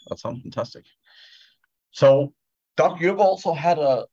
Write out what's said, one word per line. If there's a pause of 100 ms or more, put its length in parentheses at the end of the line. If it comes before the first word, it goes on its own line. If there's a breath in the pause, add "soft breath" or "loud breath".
That
sounds
fantastic. (1080 loud breath)
So, (440)
Doc,
you've
also
had
a,